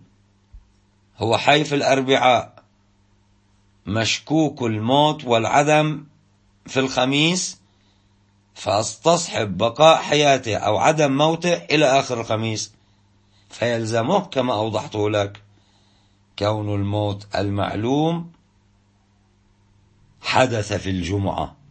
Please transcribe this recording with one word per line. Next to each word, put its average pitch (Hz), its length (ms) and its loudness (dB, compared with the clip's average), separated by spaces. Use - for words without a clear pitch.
هو 110 200 0
حي 147 260 2
في 147 120 -4
الأربعاء، 127 880 2
مشكوك 127 760 -2
الموت 127 640 0
والعدم 147 800 2
في - 140 -4
الخميس، 139 800 0
فاستصحب 110 1040 -2
بقاء 143 440 4
حياته 135 540 2
أو 104 220 0
عدم 143 400 2
موته 165 360 2
إلى 156 320 0
آخر 127 360 0
الخميس، 110 520 -4
فيلزمه 117 720 -2
كما 127 340 -4
أوضحته 107 560 -4
لك 101 340 -4
كون 104 360 -2
الموت 101 600 -4
المعلوم 120 960 -2
حدث 113 520 -2
في 92 160 -6
الجمعة 90 640 -4